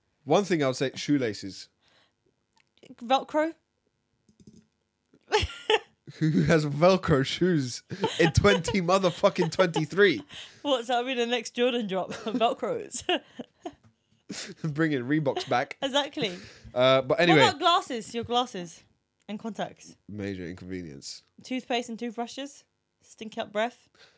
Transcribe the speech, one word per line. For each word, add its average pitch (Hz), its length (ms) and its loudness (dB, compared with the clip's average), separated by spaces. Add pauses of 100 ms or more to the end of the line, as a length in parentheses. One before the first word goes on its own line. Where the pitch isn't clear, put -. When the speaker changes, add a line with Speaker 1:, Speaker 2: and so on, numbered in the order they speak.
(260)
Speaker 1:
One 170 180 4
thing 165 200 0
I 131 40 4
would 127 80 0
say, 131 200 -2
shoelaces. 113 760 -2 (1300)
Speaker 2:
Velcro? 269 520 -2 (1800)
<laughs> 403 80 2 (840)
Speaker 1:
Who 156 240 2
has 156 220 4
Velcro 147 600 4
shoes 156 580 0 (360)
in 170 120 6
twenty 196 500 4
motherfucking 185 680 2
twenty-three? 170 720 2 (380)
Speaker 2:
What's 247 260 -2
that? 247 180 0
Be 269 80 -4
the 240 120 0
next 233 260 -4
Jordan 240 340 0
drop? 185 260 -4
<laughs> - 140 -12
Velcros. 220 800 -4 (1600)
<laughs> - 0 -
Speaker 1:
Bringing 151 400 0
Reeboks 139 460 0
back. 131 320 0
Speaker 2:
Exactly. 269 520 -4 (400)
Speaker 1:
Uh, 131 280 6
but 135 180 -2
anyway. 165 220 6
Speaker 2:
What 381 80 8
about 285 100 -4
glasses? 339 560 0
Your 233 80 -4
glasses 214 600 -4 (440)
and 208 100 -10
contacts. 196 600 -12 (100)
Speaker 1:
Major 98 400 -8
inconvenience. 87 760 -12 (200)
Speaker 2:
Toothpaste 247 460 -8
and 226 100 -12
toothbrushes. 240 640 -12 (380)
Stinky 220 400 -14
up 208 100 -10
breath. 220 380 -4 (280)